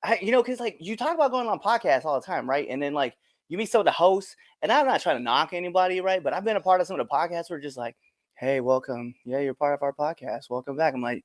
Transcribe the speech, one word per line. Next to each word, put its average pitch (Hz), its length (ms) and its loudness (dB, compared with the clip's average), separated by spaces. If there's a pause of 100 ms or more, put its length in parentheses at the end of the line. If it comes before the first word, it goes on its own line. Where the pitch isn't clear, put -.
I, 214 200 2
you 196 100 -2
know, 247 100 6
cause, 247 180 -2
like, 226 200 -4
you 190 160 -6
talk 285 180 -2
about 302 160 4
going 240 180 -2
on 196 100 0
podcasts 196 460 2
all 143 160 0
the - 60 -16
time, 143 220 -4
right? 139 200 0
And 135 140 -4
then, 143 120 -2
like, 139 220 -2 (320)
you 170 100 -8
meet 214 120 -4
some 226 100 4
of 196 40 2
the 156 80 6
hosts, 190 440 4 (260)
and 170 80 0
I'm 277 160 4
not 233 140 2
trying 160 160 0
to 123 60 -4
knock 131 300 2
anybody, 185 480 0
right? 185 220 0
But 139 120 -2
I've 190 100 -6
been 214 120 0
a 185 40 0
part 185 200 4
of 170 60 0
some 175 140 -8
of 120 60 0
the 107 80 -6
podcasts 170 360 -2
where 170 80 -8
just 139 180 -10
like, 120 200 -8 (400)
Hey, 135 240 0
welcome. 123 540 -2 (100)
Yeah, 127 160 -4
you're 135 140 -2
part 147 200 0
of 139 80 -4
our 139 100 -2
podcast. 135 560 -6
Welcome 127 280 -8
back. 151 180 2
I'm 123 80 -4
like 120 220 -6